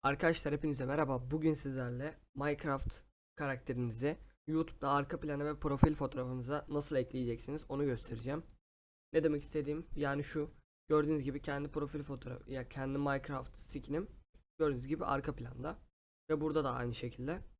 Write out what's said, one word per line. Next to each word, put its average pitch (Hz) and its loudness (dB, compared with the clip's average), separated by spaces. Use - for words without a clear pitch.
Arkadaşlar 147 4
hepinize 143 0
merhaba. 135 2
Bugün 156 4
sizlerle 131 -4
Minecraft 143 0
karakterinizi 127 -2
YouTube'da 160 0
arka 143 2
plana 143 -2
ve 147 -2
profil 151 8
fotoğrafınıza 127 -2
nasıl 147 -2
ekleyeceksiniz 127 -2
onu 139 0
göstereceğim. 127 -4
Ne 160 4
demek 147 2
istediğim 151 -4
yani 143 0
şu, 151 -4
gördüğünüz 151 4
gibi 139 -4
kendi 143 -2
profil 143 -2
fotoğrafı, 127 -8
ya 127 -6
kendi 135 -2
Minecraft 139 0
skinim 151 -4
gördüğünüz 135 2
gibi 151 -2
arka 139 0
planda 127 -8
ve 156 4
burada 151 2
da 131 2
aynı 120 0
şekilde. 127 -4